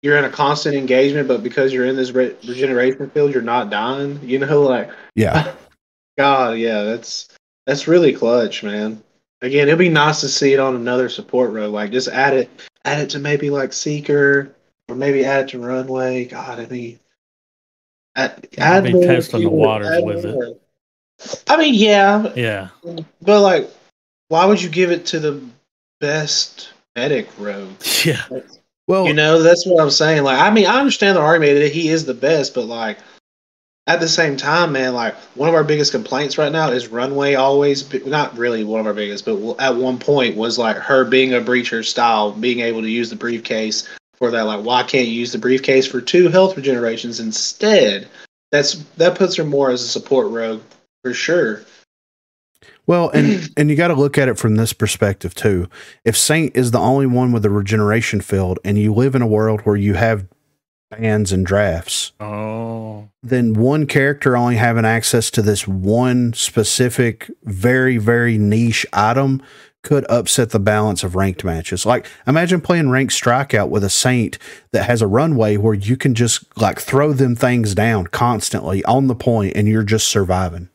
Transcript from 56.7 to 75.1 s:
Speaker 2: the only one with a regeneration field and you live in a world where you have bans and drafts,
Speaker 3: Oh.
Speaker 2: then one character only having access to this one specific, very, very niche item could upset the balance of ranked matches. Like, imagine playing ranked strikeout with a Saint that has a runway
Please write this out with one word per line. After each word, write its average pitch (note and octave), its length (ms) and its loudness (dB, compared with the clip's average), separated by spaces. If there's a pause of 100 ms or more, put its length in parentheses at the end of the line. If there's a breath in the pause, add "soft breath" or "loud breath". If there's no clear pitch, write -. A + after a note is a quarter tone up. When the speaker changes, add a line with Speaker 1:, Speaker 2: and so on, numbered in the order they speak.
Speaker 2:
the A#2+ 80 2
only C3 260 2
one B2 260 2
with A2 140 0
a G#2 60 4
regeneration G#2 680 0
field F#2+ 460 -2
and G2+ 140 0
you G#2 140 2
live B2+ 200 2
in C3 80 2
a A#2 60 0
world G#2+ 340 2
where G#2+ 140 2
you G2+ 180 0
have G#2 320 0 (640)
bans G#2+ 420 -2
and F#2+ 140 0
drafts, F#2 720 -4
Speaker 3:
Oh. A2 880 -10 (140)
Speaker 2:
then A#2+ 320 0
one C3+ 320 4
character C#3+ 500 2
only B2 200 2
having A2+ 300 2
access A2+ 460 0
to A2+ 120 0
this G2+ 240 0
one A#2 640 0
specific, - 960 -2 (140)
very, B2 540 0
very A#2 420 2
niche A2 520 2
item C3 520 0 (400 loud breath)
could C#3+ 260 0
upset A#2 400 0
the A2+ 100 2
balance G#2 440 0
of F2+ 120 -4
ranked F#2+ 280 0
matches. E2+ 420 -4
Like, B2 220 0 (180 loud breath)
imagine E3+ 340 2
playing E3 300 2
ranked C3 240 0
strikeout A#2+ 560 0
with G2 140 0
a G2 80 0
Saint B2 480 0 (320 loud breath)
that G#2 160 0
has A#2 160 2
a G#2+ 40 2
runway A2+ 500 2